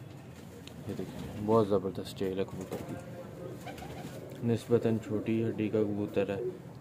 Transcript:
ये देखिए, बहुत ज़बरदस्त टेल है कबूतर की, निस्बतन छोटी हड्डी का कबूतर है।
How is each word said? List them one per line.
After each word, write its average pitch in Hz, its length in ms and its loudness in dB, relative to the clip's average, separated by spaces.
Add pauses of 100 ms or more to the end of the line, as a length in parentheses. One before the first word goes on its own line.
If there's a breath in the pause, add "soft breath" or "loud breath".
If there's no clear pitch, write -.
(880)
ये 98 60 -4
देखिए, 95 460 -6
बहुत 107 280 8
ज़बरदस्त 95 500 2
टेल 95 200 2
है 95 60 2
कबूतर 92 380 -6
की, - 120 -6 (1500)
निस्बतन 117 580 4
छोटी 107 420 0
हड्डी 107 280 2
का 107 120 4
कबूतर 101 500 2
है। 98 60 0 (440)